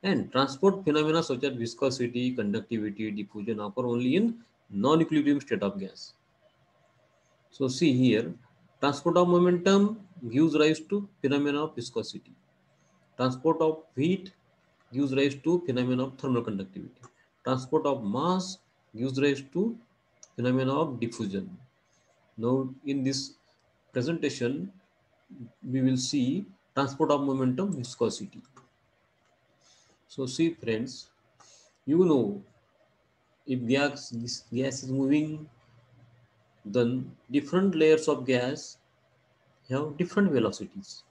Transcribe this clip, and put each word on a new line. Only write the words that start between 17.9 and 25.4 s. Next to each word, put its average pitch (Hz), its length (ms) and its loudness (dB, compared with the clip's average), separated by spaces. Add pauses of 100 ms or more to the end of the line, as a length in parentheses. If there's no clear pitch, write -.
mass 165 540 -2 (380)
gives 127 240 -4
rise 139 220 2 (100)
to 220 240 -2 (580)
phenomena 131 400 0
of 147 240 -2
diffusion. 98 580 -6 (840)
Now 127 300 0 (180)
in 139 180 -2
this - 300 -4 (580)
presentation, 147 800 -4 (960)